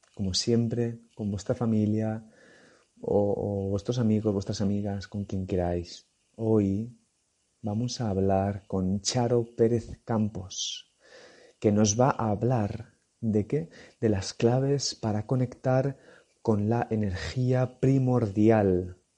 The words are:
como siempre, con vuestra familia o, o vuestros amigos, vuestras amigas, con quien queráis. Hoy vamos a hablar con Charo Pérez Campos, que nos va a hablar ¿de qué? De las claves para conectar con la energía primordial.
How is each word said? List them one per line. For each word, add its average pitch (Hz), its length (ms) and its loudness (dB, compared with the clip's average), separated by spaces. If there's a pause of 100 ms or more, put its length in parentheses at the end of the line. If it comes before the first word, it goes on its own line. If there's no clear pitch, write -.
(160)
como 95 180 -4
siempre, 117 680 0 (160)
con 104 160 -4
vuestra 104 240 -4
familia 110 680 0 (760)
o, 101 680 0
o - 20 -4
vuestros 104 300 -2
amigos, 107 340 2
vuestras 101 280 -4
amigas, 101 460 -4
con 101 180 -8
quien 95 220 -6
queráis. 87 600 -4 (280)
Hoy 110 600 0 (640)
vamos 113 400 -4
a 113 80 -2
hablar 95 580 0
con 95 340 -2
Charo 120 440 0 (100)
Pérez 117 500 0
Campos, - 880 -6 (680)
que 110 120 4
nos 104 280 4
va 131 120 4
a 113 200 -4
hablar 107 640 -2 (240)
¿de 107 280 0
qué? 156 220 -4 (300)
De 113 100 2
las 98 240 -2
claves 131 640 0
para 107 300 -2
conectar 131 720 0 (460)
con 104 260 2
la 117 220 0
energía 123 880 -2
primordial. 107 1160 4 (200)